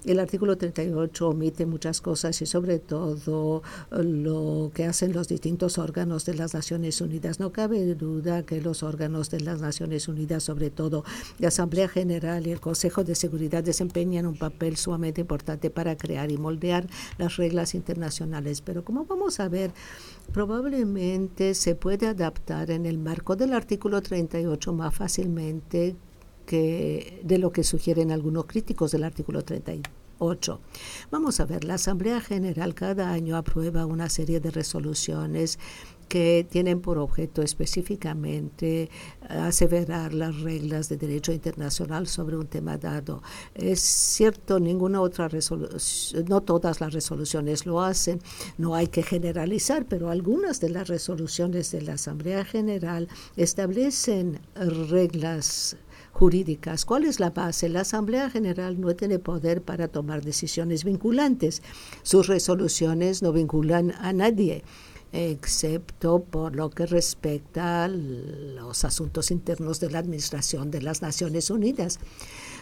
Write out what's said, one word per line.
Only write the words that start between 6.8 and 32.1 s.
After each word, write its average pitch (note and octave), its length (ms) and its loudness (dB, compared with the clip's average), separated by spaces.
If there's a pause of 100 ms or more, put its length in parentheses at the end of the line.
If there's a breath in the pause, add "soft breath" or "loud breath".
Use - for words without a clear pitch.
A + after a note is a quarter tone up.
Unidas. D#3+ 400 -4
No F#3+ 100 -2
cabe G#3 440 0
duda D#3+ 500 -2
que D#3 160 -4
los D#3+ 220 -2
órganos D#3 480 -2
de E3 100 -2
las D#3 220 -4
Naciones D#3 440 -4
Unidas, D#3 360 -2
sobre D3+ 260 0
todo D3+ 360 -2 (340 loud breath)
la F3 100 2
Asamblea F3 400 2
General E3+ 580 0
y E3+ 40 0
el E3+ 100 -4
Consejo F3 440 0
de E3+ 100 0
Seguridad, D#3+ 500 0
desempeñan F3 640 0
un D#3+ 100 -2
papel D#3+ 400 -2
sumamente E3 460 -2
importante D#3 480 -2
para E3 260 -2
crear D3+ 340 -4
y D3 60 0
moldear E3 500 0 (300 loud breath)
las E3+ 200 -2
reglas E3+ 380 0
internacionales. D#3+ 840 -4
Pero F3 240 -6
como C#4+ 220 -4
vamos F#4+ 340 -2
a F#3+ 80 -2
ver, F3+ 240 0 (580 loud breath)
probablemente G3 1200 0
se E3+ 200 2
puede G3 320 2
adaptar E3 640 -2
en E3 140 -2
el E3 140 -2
marco E3 360 -2
del B3+ 200 2
artículo G3+ 480 0
treinta E3+ 360 -2
y E3+ 60 0
ocho E3 300 -2
más D#3+ 200 0
fácilmente E3+ 1000 0 (500)
que D#3+ 760 0
de F3+ 140 4
lo F3+ 140 2
que E3 120 2
sugieren D#3+ 480 4
algunos D#3 320 0
críticos - 480 -2
del D3+ 120 2
artículo D3+ 380 -4
treinta D3+ 300 -6
y D#3 80 -8 (380)
ocho. E3 420 -2 (500 loud breath)
Vamos D#4 300 2
a D3 60 2
ver, D3+ 180 -4
la F3 120 -2
Asamblea G3 440 0